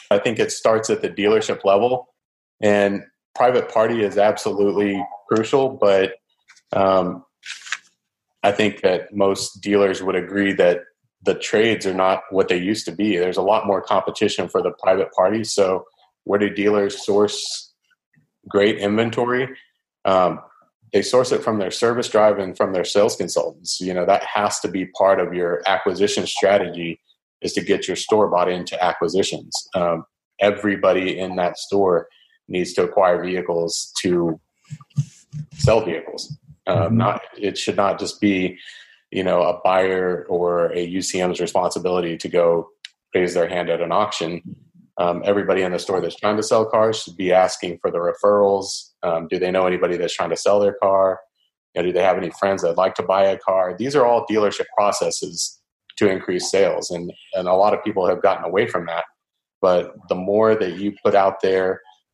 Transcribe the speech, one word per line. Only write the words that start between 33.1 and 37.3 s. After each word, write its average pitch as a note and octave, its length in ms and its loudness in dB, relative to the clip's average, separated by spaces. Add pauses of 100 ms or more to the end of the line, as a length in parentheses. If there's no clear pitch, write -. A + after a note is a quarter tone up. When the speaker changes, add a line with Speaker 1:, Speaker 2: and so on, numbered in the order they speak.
Speaker 1:
vehicles F2 800 -4
to F2 380 0 (1120)
sell A2 320 2
vehicles. - 500 -8 (320)
Um, F2 100 2
Speaker 2:
Mm-hmm. E2+ 200 2
Speaker 1:
not, F#2+ 240 0 (160)